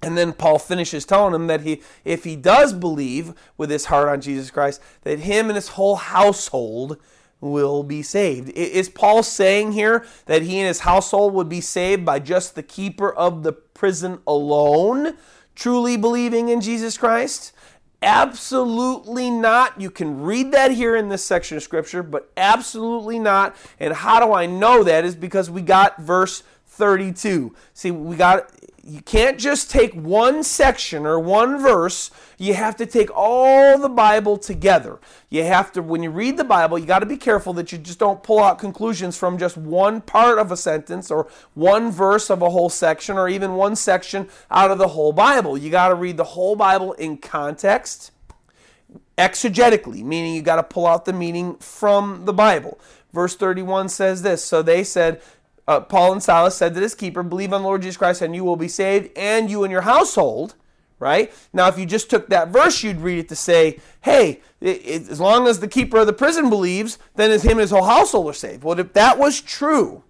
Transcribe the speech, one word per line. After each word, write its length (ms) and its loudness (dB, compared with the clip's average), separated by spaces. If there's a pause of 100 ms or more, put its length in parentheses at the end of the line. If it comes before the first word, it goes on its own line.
And 140 -6
then 160 0
Paul 260 2
finishes 460 -6
telling 300 2
him 140 -4
that 120 0
he, 220 -8 (200)
if 220 -6
he 100 -10
does 380 4
believe 640 -6 (240)
with 100 -6
his 160 -4
heart 240 2
on 140 -2
Jesus 280 -8
Christ, 300 -2 (220)
that 160 -4
him 300 -2
and 60 -2
his 140 -6
whole 280 0
household 1000 -2 (460)
will 400 -2
be 180 -10
saved. 480 -4
I, 40 -16
is 360 -4
Paul 340 2
saying 500 0
here 340 0 (180)
that 160 2
he 200 -6
and 80 -2
his 120 -4
household 540 2
would 160 -2
be 100 -8
saved 460 -2
by 140 0
just 340 -4
the 80 -12
keeper 500 -6
of 300 -2
the 100 -2
prison 760 -4
alone 840 2 (420)
truly 440 -2
believing 500 -2
in 140 0
Jesus 340 -6
Christ? 560 -4 (520)
Absolutely 1300 -2
not. 500 0
You 80 -8
can 340 -8
read 280 -2
that 220 4
here 240 0
in 120 -2
this 160 -6
section 320 -4
of 60 -8
Scripture, 400 -6
but 340 -10
absolutely 840 -2
not. 340 0 (240)
And 160 -4
how 240 2
do 140 4
I 140 0
know 360 4
that? 220 4
Is 100 -4
because 340 -4
we 140 -10
got 380 4
verse 420 0 (240)
thirty-two. 880 -2 (200)
See, 160 -6
we 260 -8
got, 340 4 (320)
you 200 -20
can't 360 0
just 320 -4
take 220 2
one 500 0
section 640 0
or 160 0
one 400 2
verse. 500 2 (280)
You 160 0
have 220 -4
to 100 -6
take 280 0
all 600 6
the 140 0
Bible 480 4
together. 600 0 (300)
You 160 -2
have 280 0
to, 100 -6
when 200 -4
you 80 -6
read 280 -4
the 60 -2
Bible, 340 2
you 80 -8
gotta 180 0
be 140 -8
careful 340 -2
that 200 -8
you 60 -12
just 200 -18
don't 240 0
pull 200 2
out 160 4
conclusions 600 -6
from 180 -2
just 220 -4
one 420 0
part 380 4
of 120 0
a 60 -6
sentence 540 -6
or 180 -4 (240)
one 400 2
verse 380 0
of 100 0
a 80 2
whole 220 0
section 480 -2
or 100 0
even 240 -4
one 240 0
section 520 -2 (220)
out 200 4
of 80 -2
the 100 2
whole 240 0
Bible. 460 2
You 120 -10
gotta 240 4
read 220 -6
the 80 0
whole 320 -2
Bible 380 2
in 240 -10
context, 920 -4 (1080)
exegetically, 840 0
meaning 320 -6
you 60 -6
gotta 220 0
pull 240 -4
out 180 2
the 80 -6
meaning 440 -6
from 680 -2
the 80 -4
Bible. 480 0 (320)
Verse 240 -4
thirty-one 540 -4
says 320 -2
this, 200 -2
"So 200 0
they 200 2
said," 380 -2 (480)
uh, 100 2
Paul 320 2
and 120 -4
Silas 340 4
said 180 0
to 60 -4
this 160 -4
keeper, 260 -8
"Believe 300 -6
on 100 -2
the 60 -4
Lord 140 -2
Jesus 140 -10
Christ 240 0
and 140 -6
you 80 -8
will 140 -2
be 100 -6
saved, 500 -2
and 320 -2
you 140 -4
and 80 -2
your 120 -2
household," 760 0 (420)
right? 340 0 (200)
Now, 160 4
if 100 -2
you 80 -8
just 240 -4
took 180 0
that 200 2
verse, 340 4
you'd 180 -6
read 180 -4
it 100 -10
to 80 -12
say, 420 4 (220)
"Hey, 400 4 (200)
it, 240 -4
it, 240 -10
as 120 -10
long 260 4
as 140 2
the 80 -8
keeper 300 0
of 80 6
the 60 2
prison 380 2
believes, 480 -2 (160)
then 160 2
his, 140 2
him 80 4
and 80 2
his 100 0
whole 140 4
household 440 2
are 40 -8
saved." 320 -14
Well, 140 -2
if 160 -4
that 240 6
was 220 2
true 680 -2